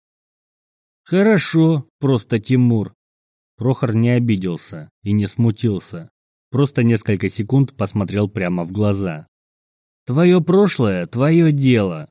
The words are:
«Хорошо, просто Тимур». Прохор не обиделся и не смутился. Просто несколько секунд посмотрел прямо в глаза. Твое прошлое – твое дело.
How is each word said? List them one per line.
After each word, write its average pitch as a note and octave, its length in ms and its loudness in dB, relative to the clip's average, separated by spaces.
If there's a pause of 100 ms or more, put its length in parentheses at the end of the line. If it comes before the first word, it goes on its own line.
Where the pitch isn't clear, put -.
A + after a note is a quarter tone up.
(1040)
«Хорошо, E3 840 2 (100)
просто B2 420 -2
Тимур». A#2+ 540 0 (640)
Прохор A#2+ 380 -2
не A#2 160 2
обиделся F#2 800 -4 (120)
и G2+ 100 -4
не G#2 140 0
смутился. G#2+ 840 -4 (400)
Просто C3+ 320 0
несколько G#2+ 460 0
секунд B2+ 480 -2
посмотрел G2+ 520 -4
прямо F2+ 360 -4
в F2 80 -12
глаза. G2 560 -4 (760)
Твое F3 360 2
прошлое – B2+ 640 0
твое D#3+ 460 2
дело. G#2+ 580 0